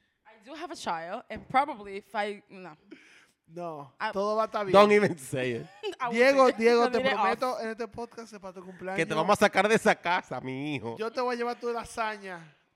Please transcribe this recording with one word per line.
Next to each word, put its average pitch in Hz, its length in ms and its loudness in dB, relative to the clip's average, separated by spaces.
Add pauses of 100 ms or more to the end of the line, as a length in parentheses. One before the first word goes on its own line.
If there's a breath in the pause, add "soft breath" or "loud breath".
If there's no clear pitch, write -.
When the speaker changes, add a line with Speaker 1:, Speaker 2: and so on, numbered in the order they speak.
(260)
Speaker 1:
I - 180 -20
do 262 100 -16
have 320 180 -12
a 330 40 -12
child, 175 540 -8
and 208 180 -14
probably 233 500 -2
if - 160 -14
I, 208 340 -4
no. 180 280 -18 (720 loud breath)
Speaker 2:
No, 160 540 -12
Speaker 1:
Ah. 214 100 -4
Speaker 2:
todo 202 260 0
va 220 80 2
a - 20 0
estar 214 180 -4
bien. 190 80 -4
Speaker 3:
Don't 208 200 10
even 202 260 4
say 127 380 -4
it. 147 100 -10 (160)
Speaker 1:
<laughs> 415 180 -8
I 254 80 -4
will 233 80 -4
Speaker 2:
Diego, 262 300 6
Speaker 1:
say 247 60 6
it. - 40 -10
Speaker 2:
Diego, 233 280 4
Speaker 1:
Lo 247 60 2
Speaker 2:
te 247 80 0
Speaker 1:
diré 262 120 0
Speaker 2:
prometo 233 420 0
Speaker 1:
off. - 100 -6
Speaker 2:
en 226 80 -6
este 226 180 -10
podcast 226 440 -14
que 208 80 -18
para 185 140 -16
tu 185 100 -16
cumpleaños 185 320 -10
Speaker 3:
Que 165 80 2
te 160 100 -4
vamos 170 200 2
a - 60 2
sacar 202 280 4
de 220 60 4
esa 214 200 4
casa, 170 460 -4
mi 135 360 -6
hijo. 117 200 -8
Speaker 2:
yo 220 160 -6
te 254 80 -6
voy 247 140 -2
a 240 40 -4
llevar 240 220 -6
tu 240 100 -6
lasaña 202 840 -8 (200)